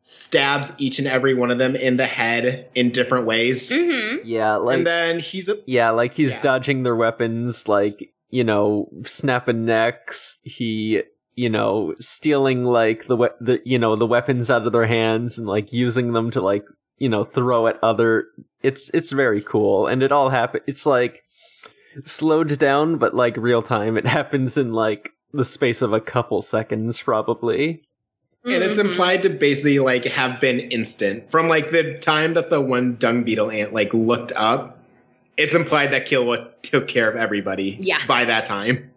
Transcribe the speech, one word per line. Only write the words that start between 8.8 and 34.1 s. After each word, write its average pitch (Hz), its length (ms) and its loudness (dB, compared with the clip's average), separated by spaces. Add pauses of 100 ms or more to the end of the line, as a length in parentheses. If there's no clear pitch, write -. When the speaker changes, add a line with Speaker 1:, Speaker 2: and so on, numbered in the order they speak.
Speaker 3:
snapping 123 600 -2
necks. 113 760 -2
He, 110 600 -2 (340)
you 123 120 -2
know, 107 520 0
stealing, 135 640 0
like, 113 420 2
the 127 100 2
we-, 117 120 2 (120)
the, 120 240 0
you 127 140 0
know, 113 160 2
the 113 120 2
weapons 120 440 0
out 117 160 2
of 117 60 0
their 117 140 2
hands 113 520 0
and, 117 80 -8
like, 101 260 -2
using 120 400 0
them 117 200 -2
to, 131 80 -2
like, 101 240 0 (340)
you 135 100 -2
know, 107 160 0
throw 123 420 0
at 113 160 0
other, 113 440 2 (360)
it's, 135 280 -2
it's 165 220 -2
very 127 280 2
cool. 104 460 2
And 123 160 0
it 131 80 2
all 139 200 4
happen-, 120 360 0
it's, - 200 -4
like, 123 360 0 (840)
slowed 156 540 2
down, 151 380 2
but, 117 180 0
like, 117 220 0
real 117 260 2
time. 113 340 0
It 110 100 0
<laughs> 127 120 2
happens 131 380 -2
in, 127 160 0
like, 110 380 -2 (220)
the 135 120 0
space - 380 -2
of 110 100 0
a 110 80 2
couple - 420 -2
seconds, 110 580 -4
probably. 117 840 -2 (640)
Speaker 1:
And 247 180 0
it's 214 160 0
Speaker 2:
Mm-hmm. 202 120 2
Speaker 1:
implied 185 320 0
to 190 80 2
basically, 143 480 2
like, 127 280 2
have 127 340 -2
been 127 180 2
instant. 110 720 -4
From, 160 180 2
like, 156 220 2
the 160 280 0
time 160 360 0
that 165 160 0
the 151 100 4
one 127 360 0
dung 120 280 2
beetle 110 260 0
ant, 107 220 -4
like, 107 220 0
looked 113 400 0